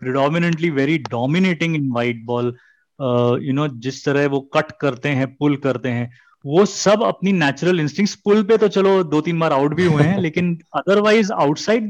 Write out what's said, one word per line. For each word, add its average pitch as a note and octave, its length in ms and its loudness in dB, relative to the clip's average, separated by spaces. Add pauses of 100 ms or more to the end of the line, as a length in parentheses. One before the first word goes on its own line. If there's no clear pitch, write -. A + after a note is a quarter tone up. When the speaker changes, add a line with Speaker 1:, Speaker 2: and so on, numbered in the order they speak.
Speaker 1:
predominantly D#3 760 0
very C3+ 260 0
dominating E3 720 -2
in D3 80 -2
white A#2+ 480 -4
ball। A#2+ 220 -2 (460)
अ, A#2+ 340 0
you C3+ 240 -2
know, D3+ 160 -2
जिस B2 320 -8
तरह C#3+ 220 2
वो C#3 120 -2
कट D3+ 260 -2 (160)
करते C#3 280 -2
हैं, C3 260 -2
पुल D3 200 0
करते C3 340 -4
हैं, A#2+ 220 -4 (340)
वो E3 200 4
सब G#3 380 0
अपनी F#3+ 280 -2
नेचुरल E3+ 480 0
इंस्टिंक्ट्स, F3 360 -2
पुल G#3 280 2
पे A3 140 2
तो G#3 100 2
चलो F#3+ 360 2
दो D3+ 180 0
तीन E3 180 -2
बार D#3+ 140 2
आउट C#3+ 200 2
भी F3 120 0
हुए D3+ 180 4
हैं, F#3 160 0
Speaker 2:
<laughs> - 20 -2
Speaker 1:
लेकिन E3+ 380 -2 (180)
otherwise G#3 540 2
outside F3 580 0